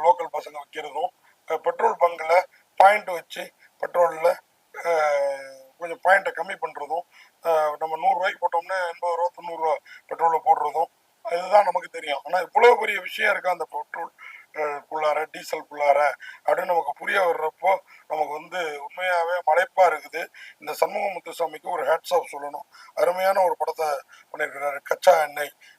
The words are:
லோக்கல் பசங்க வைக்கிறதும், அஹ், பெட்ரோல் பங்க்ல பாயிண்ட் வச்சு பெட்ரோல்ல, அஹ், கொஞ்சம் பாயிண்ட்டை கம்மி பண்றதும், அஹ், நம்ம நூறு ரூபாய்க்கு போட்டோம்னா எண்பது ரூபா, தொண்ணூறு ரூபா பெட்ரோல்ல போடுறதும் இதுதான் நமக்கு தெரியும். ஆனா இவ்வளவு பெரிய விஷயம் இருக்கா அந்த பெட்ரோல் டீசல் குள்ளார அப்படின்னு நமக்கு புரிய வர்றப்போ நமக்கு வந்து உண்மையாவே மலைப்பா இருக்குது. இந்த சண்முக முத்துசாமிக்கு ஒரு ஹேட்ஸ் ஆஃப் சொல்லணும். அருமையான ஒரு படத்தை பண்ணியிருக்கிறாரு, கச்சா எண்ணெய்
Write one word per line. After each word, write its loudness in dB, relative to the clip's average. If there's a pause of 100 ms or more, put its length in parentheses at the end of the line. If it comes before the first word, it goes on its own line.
லோக்கல் 4
பசங்க -10
வைக்கிறதும், -8 (380)
அஹ், -2
பெட்ரோல் 0
பங்க்ல 2 (340)
பாயிண்ட் 6
வச்சு -10 (300)
பெட்ரோல்ல, 0 (460)
அஹ், -2 (180)
கொஞ்சம் -10
பாயிண்ட்டை 4
கம்மி -8
பண்றதும், -8 (380)
அஹ், 2
நம்ம -4
நூறு 0
ரூபாய்க்கு -2
போட்டோம்னா -2
எண்பது -4
ரூபா, -2
தொண்ணூறு -10
ரூபா 0 (300)
பெட்ரோல்ல 0
போடுறதும் 0 (340)
இதுதான் 4
நமக்கு -2
தெரியும். -6
ஆனா -2
இவ்வளவு 6
பெரிய -4
விஷயம் -2
இருக்கா -2
அந்த -4
பெட்ரோல் -10 (1160)
டீசல் -10
குள்ளார 4 (320)
அப்படின்னு 0
நமக்கு 0
புரிய -2
வர்றப்போ 0 (280)
நமக்கு -4
வந்து -8
உண்மையாவே -2
மலைப்பா 4
இருக்குது. -4 (320)
இந்த -10
சண்முக -2
முத்துசாமிக்கு -8
ஒரு -4
ஹேட்ஸ் 0
ஆஃப் 0
சொல்லணும். -12 (280)
அருமையான 2
ஒரு 2
படத்தை -2 (460)
பண்ணியிருக்கிறாரு, -6
கச்சா 4
எண்ணெய் -4 (240)